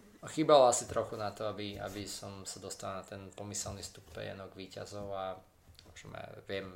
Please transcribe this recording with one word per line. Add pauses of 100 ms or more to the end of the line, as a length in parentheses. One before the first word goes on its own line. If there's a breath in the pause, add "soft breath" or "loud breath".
(260)
chýbalo
asi
trochu
na
to,
aby,
aby
som
sa
dostal
na
ten
pomyselný
stupienok
víťazov
a (440)
môžeme, (280)
viem,